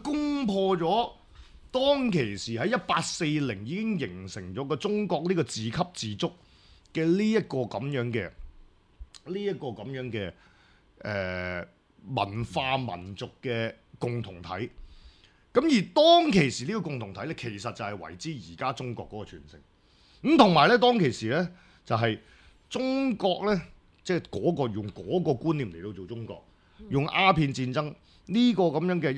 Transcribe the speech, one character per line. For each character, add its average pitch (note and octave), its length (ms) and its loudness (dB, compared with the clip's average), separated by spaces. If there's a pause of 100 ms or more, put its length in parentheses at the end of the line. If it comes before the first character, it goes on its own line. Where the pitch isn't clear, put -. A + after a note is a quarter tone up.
攻 D4 440 -2
破 F#3+ 320 2
咗 F3+ 340 0 (600)
當 C4 400 2
其 A#2 260 0
時 A2 160 -8
喺 A2+ 220 -2
一 G#3 100 0
八 E3 160 0
四 - 240 -4
零 C3+ 400 -2
已 D3 100 -8
經 A3 220 -2
形 F#2+ 300 -6
成 F#2 280 -12
咗 C#3 120 -6
嘅 D3 80 -2
中 G#3 320 -2
國 D#3+ 200 -2
呢 F#3 60 2
個 E3 100 2
自 A2+ 260 -6
給 A#2 80 -4 (160)
自 G#2+ 220 -8
足 E3+ 160 -4 (640)
嘅 D#3+ 120 -2
呢 G3 260 4
一 A3 80 4
個 C#3 200 -4
噉 G#2 200 -4 (100)
樣 B2 220 -2
嘅， G2+ 180 -4 (960)
呢 F#3 160 -8
一 G3+ 120 -2
個 C#3 140 -8
噉 G#2 200 -10
樣 B2+ 240 -8
嘅， G2+ 200 -4 (680)
呃， F2+ 680 -4 (420)
文 G#2+ 360 -2
化 C3+ 320 -2
民 G2 380 -6
族 A#2 120 -10 (140)
嘅 A#2 320 -2 (240)
共 A#2+ 240 -4
同 F#2+ 200 -12
體。 F#2 280 -6 (840)
噉 B3 100 4
而 C#4+ 200 4 (120)
當 E4 380 8
其 D#3+ 180 6
時 A#2+ 160 -8
呢 F3 80 -4
個 A3 80 -2
共 C#3+ 180 -6
同 G2+ 140 -10
體 G2 80 -10
呢， D3+ 120 -6
其 G#2+ 260 -10
實 A2 140 -6
就 A#2 120 -8
係 G#2 100 -6
為 E2+ 220 -12
之 D#3 200 -10 (140)
而 E2 40 -18
家 C3 180 -4
中 B2 200 -8
國 G#2 160 -12
嗰 G#2+ 100 -12
個 G2 60 -12
傳 E2+ 140 -18 (100)
承。 D#2 100 -20 (640)
噉 D4 160 4
同 G3+ 160 10
埋 D#3 160 8
呢， A#3+ 80 8
當 A#3+ 220 6
其 C#3+ 120 4
時 A2 180 -4
呢， E3+ 200 0 (340)
就 A2+ 120 -2
係 A2+ 240 2 (500)
中 C4 460 -2
國 G3 360 0
呢， F3+ 100 0 (420)
即 F#3 100 -2
係 E3 60 0 (100)
嗰 C3+ 260 0
個， C3 160 -2
用 G#2 200 -6
嗰 A#2+ 320 -4
個 D#3+ 80 0
觀 C#3 240 0
念 A2+ 180 -6
嚟 E2 100 -14
到 G#2 80 -8
做 F#2+ 140 -12
中 A2+ 180 -10
國， F#2+ 220 -14 (440)
用 C#3 180 0
鴉 F#3+ 260 4
片 D3+ 180 2
戰 B2+ 220 -2
爭 D3 200 -2 (340)
呢 A#3 260 4
個 F#3 120 4
噉 E3 200 2
樣 F3+ 160 2
嘅 C#3+ 160 2